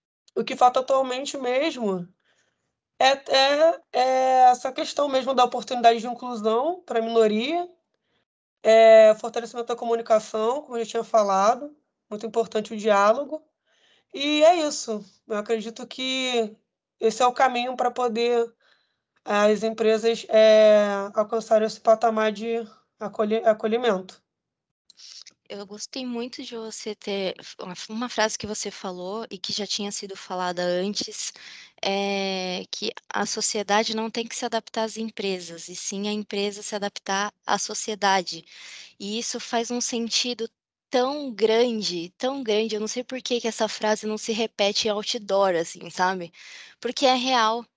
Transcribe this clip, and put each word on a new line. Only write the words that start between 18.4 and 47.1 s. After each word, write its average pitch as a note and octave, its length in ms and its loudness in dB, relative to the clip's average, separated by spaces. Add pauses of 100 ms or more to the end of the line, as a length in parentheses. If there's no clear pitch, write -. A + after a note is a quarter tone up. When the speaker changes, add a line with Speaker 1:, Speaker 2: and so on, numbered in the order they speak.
Speaker 1:
as G#3 380 2
empresas, A3 680 0
é, G#3 840 6
alcançarem A3 540 0
esse G#3+ 120 -8
patamar A3 520 2
de A3+ 360 -6 (320)
acolhi-, G#3+ 460 -2
acolhimento. G#3+ 720 0 (1300)
Speaker 2:
Eu G3+ 140 -14
gostei G#3+ 400 -12
muito A#3+ 380 -10
de B3 120 -14
você A3 400 -10
ter, G3 400 -6 (240)
uma, F3+ 140 -12 (160)
uma A3+ 200 -6
frase A3 280 0
que G#3 100 -10
você G#3 240 -8
falou F#3+ 580 -10
e G3 80 -14
que - 160 -10
já G3+ 140 -6
tinha G3+ 240 -6
sido G3 260 -12
falada F3+ 460 -6
antes, F3+ 720 -4 (500)
é F#3+ 880 -4
que - 200 -8 (180)
a G#3 160 -2
sociedade G#3+ 720 -2
não A3 140 -6
tem A#3 180 -6
que - 80 -14
se B3+ 100 -8
adaptar A3+ 380 -6
às A3 140 -8
empresas, F#3 720 -8
e F3+ 60 -14
sim G3+ 320 -6
a G#3 60 -4
empresa G#3 500 -6
se - 120 -8
adaptar G3+ 580 -4 (120)
à G3+ 140 0
sociedade. F#3+ 840 -2 (540)
E G#3 200 -6
isso A#3 200 -8
faz A#3 320 -4
um A#3+ 100 -4
sentido A#3 680 -4 (400)
tão C4+ 440 -2
grande, G#3+ 840 0
tão C4+ 260 -4
grande, A3 320 0
eu G#3 60 -4
não A3 60 -6
sei B3 160 -6
por B3+ 180 -10
que A#3+ 200 -4
que A#3 60 -4
essa A3 200 -2
frase G#3+ 400 -2
não G#3+ 100 -4
se - 160 -6
repete G#3+ 540 -2
em G#3 40 0
outdoor, G3 640 0
assim, E3+ 340 -6
sabe? F#3 420 -2 (480)
Porque B3 260 -2
é B3+ 100 6